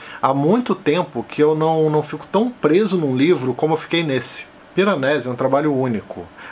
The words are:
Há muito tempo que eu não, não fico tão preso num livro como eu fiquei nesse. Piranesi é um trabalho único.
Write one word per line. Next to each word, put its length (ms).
Há 140
muito 400
tempo 480
que 180
eu 140
não, 340
não 140
fico 240
tão 240
preso 480
num 180
livro 380
como 200
eu 20
fiquei 260
nesse. 440
Piranesi 540
é 20
um 60
trabalho 360
único. 540